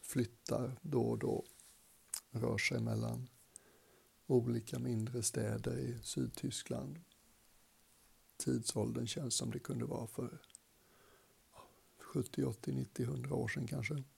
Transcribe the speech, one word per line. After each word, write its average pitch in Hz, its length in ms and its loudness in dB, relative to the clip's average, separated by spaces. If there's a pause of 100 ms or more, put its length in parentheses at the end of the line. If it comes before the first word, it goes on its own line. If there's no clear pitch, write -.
(120)
flyttar 123 680 0
då 135 200 2
och 117 160 2
då, - 260 2 (840)
rör 113 280 2
sig 123 220 2
mellan 113 480 0 (960)
olika 120 520 4
mindre 120 440 0
städer 117 560 0
i 123 240 -2
Sydtyskland. 135 960 -2 (1400)
Tidsåldern 117 720 2
känns 123 280 -2
som - 160 0
det 120 80 -4
kunde 120 260 -2
vara 123 220 -4
för - 340 -6 (1600)
sjuttio, - 460 0
åttio, - 280 0
nittio, 131 320 0
hundra 135 300 0
år 123 140 2
sedan 135 180 -2
kanske. 139 360 -2 (160)